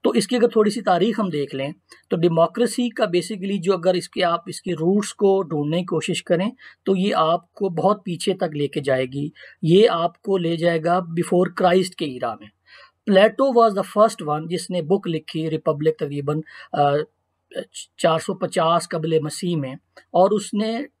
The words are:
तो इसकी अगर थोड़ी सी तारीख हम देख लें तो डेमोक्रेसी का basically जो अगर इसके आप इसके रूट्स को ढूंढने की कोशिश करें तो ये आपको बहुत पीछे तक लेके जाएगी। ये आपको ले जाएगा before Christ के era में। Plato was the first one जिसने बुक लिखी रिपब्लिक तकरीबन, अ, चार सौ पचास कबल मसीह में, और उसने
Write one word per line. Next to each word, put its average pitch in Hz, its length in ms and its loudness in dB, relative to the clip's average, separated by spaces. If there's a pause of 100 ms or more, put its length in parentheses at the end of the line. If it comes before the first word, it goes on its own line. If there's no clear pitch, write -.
तो - 100 2
इसकी 247 220 0
अगर 240 120 4
थोड़ी 214 240 2
सी 220 100 -8
तारीख 196 380 2
हम 202 100 -2
देख 147 260 -6
लें 135 180 -6 (380)
तो 180 60 -2
डेमोक्रेसी 175 720 2
का 233 160 -2
basically 185 540 -4
जो 175 140 0
अगर 180 220 2
इसके 175 260 -6
आप 170 280 0
इसके 180 220 -10
रूट्स 180 400 0
को 196 320 2
ढूंढने 151 340 -2
की 185 60 -2
कोशिश 165 380 -4
करें 180 300 0 (340)
तो 196 100 2
ये 190 160 0
आपको 170 580 -2
बहुत 190 360 0
पीछे 185 280 -4
तक 185 200 -4
लेके 143 280 -4
जाएगी। 135 500 -2 (320)
ये 180 240 6
आपको 175 500 -2
ले 170 200 -2
जाएगा 170 440 0
before 175 440 0 (160)
Christ 185 280 4
के 135 300 -8
era 117 220 -6
में। 107 80 -20 (600)
Plato 214 480 4
was 214 260 4
the - 40 -6 (100)
first 214 320 2
one 156 180 -4
जिसने 180 340 -4
बुक 190 260 -2
लिखी 160 420 -4
रिपब्लिक 156 500 0
तकरीबन, 143 440 -4 (300)
अ, 143 300 2 (960)
चार 165 200 2
सौ 190 140 -6
पचास 170 580 0
कबल 160 320 -2
मसीह 170 340 -4
में, 135 200 -6 (360)
और 190 200 4
उसने 214 540 -4 (120)